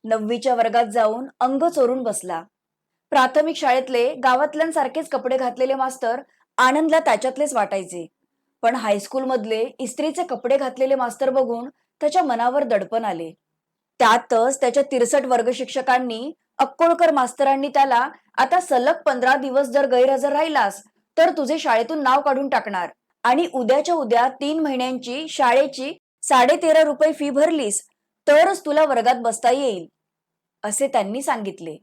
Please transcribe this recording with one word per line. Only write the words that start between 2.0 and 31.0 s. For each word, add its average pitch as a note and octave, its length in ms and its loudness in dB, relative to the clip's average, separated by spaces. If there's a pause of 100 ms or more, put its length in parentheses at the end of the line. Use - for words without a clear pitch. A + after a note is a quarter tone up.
बसला. F3+ 400 -6 (680)
प्राथमिक C#4+ 460 2
शाळेतले C4 600 0
गावातल्यांसारखेच D4 920 -2
कपडे C4 280 -2
घातलेले B3+ 360 -2
मास्तर C4 480 -4 (360)
आनंदला D4 420 4
त्याच्यातलेच C4 540 0
वाटायचे, F#3+ 540 -4 (540)
पण A#3 140 2
हायस्कूलमधले A3 880 -4 (140)
इस्त्रीचे D4+ 440 -6
कपडे C4 340 -2
घातलेले C4 380 -2
मास्तर B3+ 340 -4
बघून B3+ 400 -2
त्याच्या D#4 540 -2
मनावर B3 400 0
दडपण A3+ 420 -2
आले. E3 260 -6 (680)
त्यातच A#3+ 600 2
त्याच्या C4+ 220 2
तिरसट C4 420 0
वर्गशिक्षकांनी, B3+ 1040 -2 (260)
अक्कोळकर E4 540 2
मास्तरांनी C4+ 560 0
त्याला, C#4 420 2 (280)
"आता C4+ 220 2
सलग D4 460 0
पंधरा B3+ 300 2
दिवस C4+ 320 -2
जर C#4 220 0
गैरहजर C4 420 2
राहिलास, D4 520 0 (340)
तर E4+ 200 4
तुझे C#4+ 220 -2
शाळेतून C#4 440 -2
नाव C4 180 2
काढून C#4 280 0
टाकणार G3 400 -2 (340)
आणि C#4 300 2
उद्याच्या C4+ 420 0
उद्या B3 320 2
तीन C#4+ 320 -4
महिन्यांची B3+ 720 -6
शाळेची C4+ 640 0 (280)
साडे C4 340 4
तेरा D#4+ 280 4
रुपये D4+ 300 2
फी D4 160 -4
भरलीस, C#4+ 580 0 (400)
तरच E4+ 380 4
तुला D4+ 200 2
वर्गात B3 300 2
बसता A#3 360 0
येईल," A#3+ 360 -2 (760)
असे G#3+ 240 -2
त्यांनी A#3 340 -2